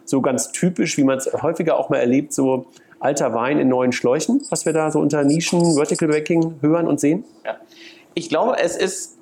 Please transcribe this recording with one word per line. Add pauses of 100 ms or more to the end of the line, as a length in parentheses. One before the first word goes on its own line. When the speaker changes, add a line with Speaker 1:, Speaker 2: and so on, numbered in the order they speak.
Speaker 1:
so
ganz
typisch,
wie
man
es (100)
häufiger
auch
mal
erlebt,
so (340)
alter
Wein
in
neuen
Schläuchen,
was
wir
da
so
unter
Nischen,
Vertical
Banking
hören
und
sehen? (220)
Speaker 2:
Ja. (600)
Ich
glaube,
es
ist